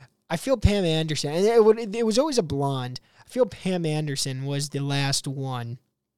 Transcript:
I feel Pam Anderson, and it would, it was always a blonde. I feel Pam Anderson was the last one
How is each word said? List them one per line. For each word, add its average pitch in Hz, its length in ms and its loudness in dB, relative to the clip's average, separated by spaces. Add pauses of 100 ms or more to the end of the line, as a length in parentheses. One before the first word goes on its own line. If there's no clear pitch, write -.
(280)
I 165 80 -4
feel 262 200 0
Pam 202 280 2
Anderson, 156 480 -2
and 180 140 2
it 233 180 8
would, 220 140 6 (160)
it 233 120 0
was 220 120 2
always 285 200 2
a 208 40 4
blonde. 139 580 -4 (200)
I - 80 -20
feel 247 180 0
Pam 180 400 -2
Anderson 143 580 -4
was 143 240 -4
the 143 120 -6
last 139 480 -2
one 127 500 -8 (400)